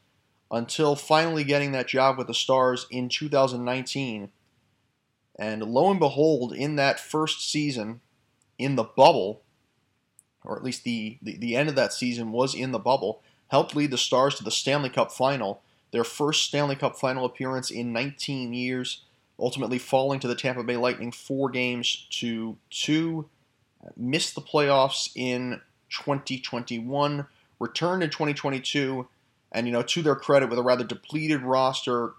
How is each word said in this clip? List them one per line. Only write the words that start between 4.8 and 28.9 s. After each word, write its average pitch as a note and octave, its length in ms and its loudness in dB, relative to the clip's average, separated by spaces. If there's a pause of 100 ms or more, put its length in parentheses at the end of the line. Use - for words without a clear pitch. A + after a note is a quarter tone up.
And G#2+ 280 -6
lo B2+ 260 4
and G3 100 2
behold, C#3 540 2
in D3 220 -2
that C#3 240 2
first - 500 -4
season, A#2+ 520 -4 (580)
in C3+ 160 0
the A#2 80 2
bubble, B2 580 6 (1000)
or - 120 -8
at - 80 -12
least B2+ 200 -6
the, A2+ 400 -4
the, - 140 -10
the A#2 180 -2
end D3+ 140 2
of C#3 60 -2
that C3+ 160 4
season A#2 400 -4
was C3 220 0
in C3 180 -4
the A#2+ 60 -2
bubble, A#2+ 460 0 (240)
helped D3+ 280 2
lead D3 140 2
the B2+ 80 -2
Stars C3+ 380 4
to - 80 -12
the G#2 80 -4
Stanley C#3 380 0
Cup B2 220 0
final, B2+ 520 -2 (280)
their A#2 120 2
first D3+ 400 0
Stanley C#3+ 320 0
Cup C3+ 240 -2
final B2+ 260 0
appearance C3 460 -4
in A#2+ 200 -4
nineteen B2+ 640 -4
years, B2+ 480 -4 (380)
ultimately B2+ 400 -2
falling C3+ 400 0
to C3+ 80 -4
the A#2+ 80 0
Tampa B2+ 280 -4
Bay B2 140 -2
Lightning A#2+ 340 0
four C3+ 380 -4
games B2 640 -2
to A2+ 440 -4 (140)
two, D#3+ 580 -2 (720)
missed B2+ 380 -2
the D3+ 60 -8
playoffs C#3 720 2
in B2+ 460 -4 (280)
twenty C#3 480 -4
twenty-one, C3 880 -4 (340)
returned F3 440 0
in D#3 80 -2
twenty D3 240 -2
twenty-two, C3+ 720 -2 (440)